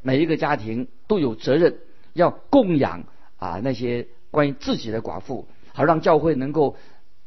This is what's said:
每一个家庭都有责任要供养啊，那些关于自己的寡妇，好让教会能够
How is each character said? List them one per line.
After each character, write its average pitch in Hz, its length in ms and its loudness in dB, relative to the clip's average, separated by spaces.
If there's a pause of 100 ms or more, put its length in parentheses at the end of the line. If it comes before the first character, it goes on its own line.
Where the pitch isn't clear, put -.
每 131 180 2
一 165 60 4
个 156 100 2
家 147 200 0
庭 113 320 -4 (180)
都 208 140 2
有 123 160 0
责 131 200 0
任 160 220 6 (360)
要 165 180 6
供 196 460 4
养 87 260 0 (340)
啊， 90 260 -6
那 131 100 0
些 120 340 -4 (240)
关 147 180 2
于 135 40 -4
自 240 240 -4
己 110 120 -8
的 110 140 -4
寡 85 160 -8
妇， - 280 -8 (260)
好 - 100 0
让 160 180 4
教 165 160 6
会 151 180 2
能 131 160 -2
够 143 260 2 (500)